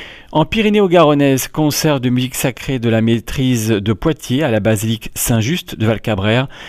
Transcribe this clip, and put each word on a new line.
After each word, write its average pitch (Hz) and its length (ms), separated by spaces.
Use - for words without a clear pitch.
En 156 120
Pyrénées-au-Garonnaises, 170 1000
concert 151 540
de 123 100
musique 123 240
sacrée 131 460
de 117 80
la 113 120
maîtrise 117 680
de 107 240
Poitiers 143 500
à 147 80
la 113 80
basilique 110 560
Saint-Just 120 640
de 107 80
Valcabrère. 110 600